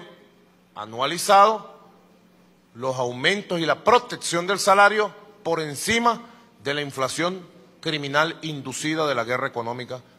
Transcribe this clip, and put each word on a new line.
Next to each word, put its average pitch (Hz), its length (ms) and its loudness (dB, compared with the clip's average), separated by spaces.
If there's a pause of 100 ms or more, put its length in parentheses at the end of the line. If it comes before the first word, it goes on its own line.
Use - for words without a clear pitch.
(760)
anualizado, 170 1000 2 (1000)
los 131 220 -4
aumentos 147 640 -2
y 160 60 -2
la 143 160 0
protección 180 640 0
del 190 120 0
salario 202 520 4 (320)
por 165 160 -2
encima 220 600 0 (420)
de 139 120 -4
la 147 80 -4
inflación 151 680 -4 (320)
criminal 156 600 -2
inducida 151 640 -4
de 139 80 0
la 120 100 0
guerra 127 240 -2
económica 123 540 -8 (160)